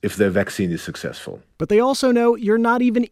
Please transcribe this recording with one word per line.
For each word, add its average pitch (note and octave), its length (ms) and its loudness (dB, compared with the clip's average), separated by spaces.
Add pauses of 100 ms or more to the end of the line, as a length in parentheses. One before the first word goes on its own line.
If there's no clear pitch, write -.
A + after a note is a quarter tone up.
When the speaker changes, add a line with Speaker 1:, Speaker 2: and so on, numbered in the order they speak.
Speaker 1:
if G2+ 140 -6
their G2 140 2
vaccine F#2 420 -2
is E2 100 -6
successful. - 600 -12 (160)
Speaker 2:
But D#3 100 -4
they G#3 140 4
also C4 300 2
know A#3 240 4
you're A3 220 0
not A#3 240 2
even B3 300 2